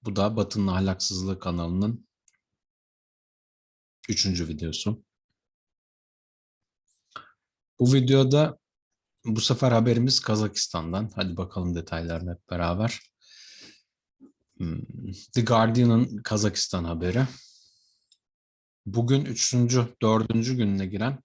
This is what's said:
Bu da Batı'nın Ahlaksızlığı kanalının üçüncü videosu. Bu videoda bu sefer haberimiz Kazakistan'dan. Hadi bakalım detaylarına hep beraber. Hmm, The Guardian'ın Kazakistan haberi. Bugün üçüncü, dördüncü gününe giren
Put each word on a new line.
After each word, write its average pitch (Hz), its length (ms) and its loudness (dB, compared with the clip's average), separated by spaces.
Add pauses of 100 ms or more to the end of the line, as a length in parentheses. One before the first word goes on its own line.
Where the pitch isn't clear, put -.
Bu 101 140 -6
da 104 200 0
Batı'nın 104 300 0
Ahlaksızlığı 95 720 -2
kanalının 90 680 -4 (2000)
üçüncü 90 400 -2
videosu. 82 560 -6 (2750)
Bu 123 160 6
videoda 135 640 4 (680)
bu 113 160 -2
sefer 123 320 2
haberimiz 117 480 4
Kazakistan'dan. 101 920 -2
Hadi 92 220 -4
bakalım 90 380 -4
detaylarına 85 580 -6
hep - 180 -14
beraber. 87 500 -2 (1600)
Hmm, 85 220 -8 (540)
The 123 80 2
Guardian'ın 117 800 4
Kazakistan 101 640 -2
haberi. 87 420 0 (1600)
Bugün 120 380 0
üçüncü, 123 800 0
dördüncü 113 540 2
gününe 98 300 0
giren 107 380 -4